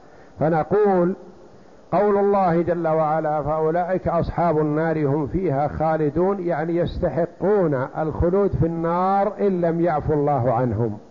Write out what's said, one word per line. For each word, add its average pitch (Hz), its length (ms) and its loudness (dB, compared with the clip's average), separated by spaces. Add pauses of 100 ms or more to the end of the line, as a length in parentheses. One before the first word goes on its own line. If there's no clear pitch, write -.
(400)
فنقول: 180 760 2 (760)
قول 202 260 2
الله 196 440 2
جل 170 260 -2
وعلا: 156 540 0
"فأولئك 160 680 -2
أصحاب 165 500 0
النار 156 500 0
هم 143 200 0
فيها 147 400 0
خالدون"، 160 720 0
يعني 170 360 -4
يستحقون 165 1120 0 (100)
الخلود 175 540 0
في 165 140 2
النار 180 760 0
إن 196 220 0
لم 170 200 0
يعفو 156 320 0
الله 143 400 2
عنهم، 113 440 0 (140)